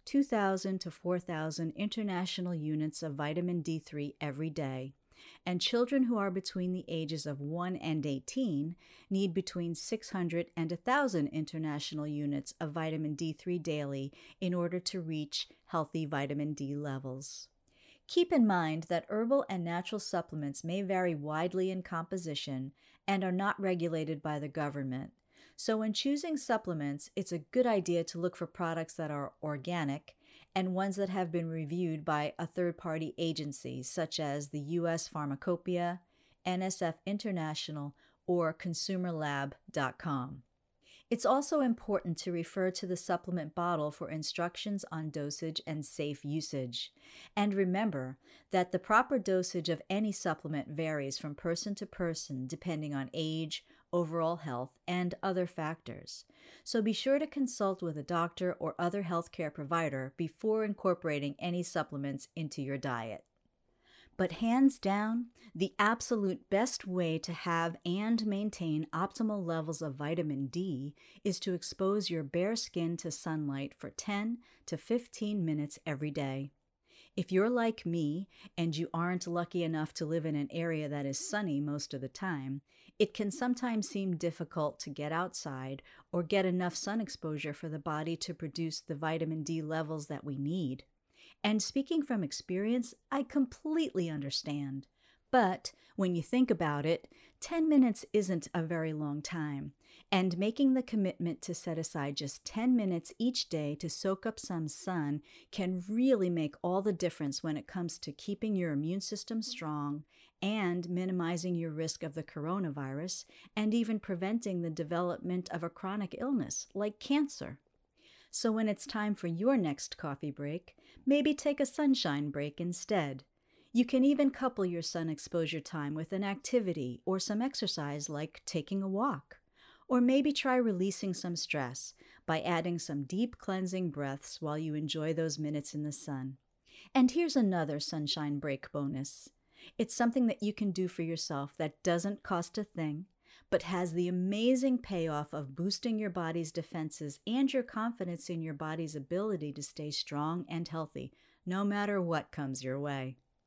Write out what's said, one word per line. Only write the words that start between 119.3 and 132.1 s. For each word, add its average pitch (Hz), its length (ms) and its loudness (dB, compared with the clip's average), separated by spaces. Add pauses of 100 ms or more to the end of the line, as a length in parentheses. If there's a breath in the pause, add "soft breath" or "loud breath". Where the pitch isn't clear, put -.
next 156 400 0
coffee 147 340 -4
break, 147 440 -8 (300 loud breath)
maybe 285 280 6
take 294 260 0
a 285 60 4
sunshine 190 640 2
break 143 320 -4
instead. 170 600 -2 (500 soft breath)
You 240 120 6
can 254 180 4
even 277 280 6
couple 247 340 0
your 170 160 0
sun 165 280 -2
exposure 160 520 -2
time 147 320 -4
with 160 180 -4
an 190 120 0
activity 190 840 0
or 190 140 2
some 214 220 -2
exercise 147 680 -2
like 151 360 -6
taking 190 380 -2
a 196 40 -2
walk. 196 500 -2 (500 loud breath)
Or 247 140 6
maybe 269 320 6
try 262 240 4
releasing 196 560 2
some 175 220 -2
stress 131 580 -4 (320 loud breath)